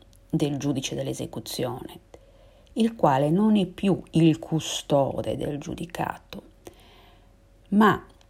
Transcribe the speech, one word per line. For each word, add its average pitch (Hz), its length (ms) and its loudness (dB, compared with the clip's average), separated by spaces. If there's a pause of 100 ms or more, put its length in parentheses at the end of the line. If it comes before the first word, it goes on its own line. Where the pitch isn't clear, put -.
(300)
del 147 260 0
giudice 139 400 -4
dell'esecuzione, - 1040 -8 (760)
il 226 220 0
quale 143 340 4
non 208 280 4
è 185 80 2
più 175 360 0 (100)
il 160 280 4
custode - 960 -2
del 147 220 -6
giudicato, - 880 -10 (1300)
ma 202 300 6 (280)